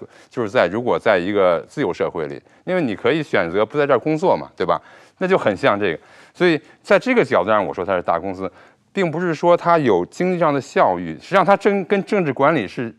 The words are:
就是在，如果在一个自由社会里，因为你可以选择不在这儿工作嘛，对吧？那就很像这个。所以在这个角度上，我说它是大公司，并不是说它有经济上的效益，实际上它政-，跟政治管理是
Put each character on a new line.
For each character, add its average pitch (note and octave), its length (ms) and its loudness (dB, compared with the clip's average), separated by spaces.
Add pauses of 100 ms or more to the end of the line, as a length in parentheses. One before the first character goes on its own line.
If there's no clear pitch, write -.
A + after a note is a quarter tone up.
(300)
就 B2+ 140 -6
是 G#2 60 -4
在， G#2+ 180 2
如 G#2+ 160 -4
果 F#2 160 0
在 G#2 180 2
一 F2 140 -2
个 F2+ 380 2
自 - 120 -8
由 F2+ 120 -2
社 E2 160 -2
会 D#2 180 -6
里， C#2 140 -12 (240)
因 F3+ 100 -4
为 F3+ 60 0
你 A2+ 140 -2
可 - 160 0
以 D#3 120 -2
选 F#2+ 260 -2
择 G2+ 160 0
不 B2 120 -8
在 C#3+ 100 0
这 C#3 60 2
儿 B2 40 4
工 D#3 200 -2
作 D#3 180 2
嘛， C#2+ 220 -8
对 F#2 80 -2
吧？ E2+ 160 0 (380)
那 F#3 80 -2
就 F3+ 100 2
很 G#2+ 180 0
像 A2 240 0
这 G2 140 -2
个。 - 60 -8 (340)
所 F3 120 -2
以 D#3+ 140 2 (220)
在 G3 180 2
这 B3+ 160 -2
个 G#3+ 80 2
角 A2+ 200 2
度 G2 60 -2
上， G#2+ 160 2
我 C#2+ 80 -8
说 F2+ 120 -6
它 F#2+ 100 0
是 F2+ 60 0
大 E2+ 180 -2
公 F#2 160 -8
司， F#2 160 -8 (400)
并 F#3 180 -2
不 D3+ 120 -6
是 F3 120 -2
说 F3 220 2
它 E3+ 220 2
有 G#2 300 2
经 F3+ 260 -4
济 F3 60 -4
上 D#3 140 2
的 C#3 60 -2
效 B2 400 0
益， E2 140 -6
实 - 160 -16
际 E3 60 -2
上 F#3+ 100 6
它 G3+ 100 4
政-， G3+ 300 0
跟 G3 180 -2
政 G3 220 0
治 C#3 80 -2
管 C#3+ 200 2
理 A2 140 -2
是 A#2 320 -8